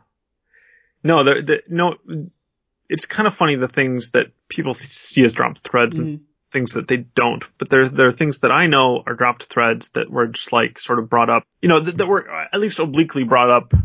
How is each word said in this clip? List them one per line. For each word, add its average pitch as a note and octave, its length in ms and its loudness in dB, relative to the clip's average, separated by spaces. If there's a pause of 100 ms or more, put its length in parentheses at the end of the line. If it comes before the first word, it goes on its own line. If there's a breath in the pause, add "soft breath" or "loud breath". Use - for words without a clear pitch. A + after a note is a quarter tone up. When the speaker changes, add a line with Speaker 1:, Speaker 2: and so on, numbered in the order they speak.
(1040 soft breath)
Speaker 1:
no, D#3 200 4
the, C#3 180 2
the, D3 260 -2
no, E3+ 280 -2 (920)
it's D#3+ 160 -4
kind G#3+ 220 -4
of F#3+ 80 -4
funny D3+ 200 0
the B2+ 120 -2
things B2+ 440 -2
that B2 160 0 (200)
people C3 240 -6
s-, - 80 -8
see - 460 -2
as A2+ 80 2
dropped - 260 -4
threads - 400 -2
and D#3+ 80 -4 (120)
Speaker 2:
Mm-hmm. - 40 -20 (280)
Speaker 1:
things B2+ 220 -4
that - 140 -6
they B2+ 100 0
don't. A#2+ 460 -2 (140)
But - 120 -6
there, C3 200 4
there C3+ 180 4
are B2 40 4
things D3 280 -4
that B2 120 2
I E3 160 2
know C3 380 2
are B2 100 -6
dropped A#2+ 300 -2
threads A#2 440 -2
that A#2 200 -6
were A#2+ 180 -2
just, - 260 -10
like, A#2 260 0
sort A#2+ 200 -4
of A2+ 100 -6
brought A#2 200 2
up, A#2 140 2 (180)
you F3+ 80 2
know, D#3+ 140 4
th-, E3+ 140 -8
that F#3 100 -2
were F#3+ 240 0
at D#3+ 280 -6
least G#3 200 -4
obliquely D3+ 440 0
brought B2 260 4
up, A#2+ 240 2 (120)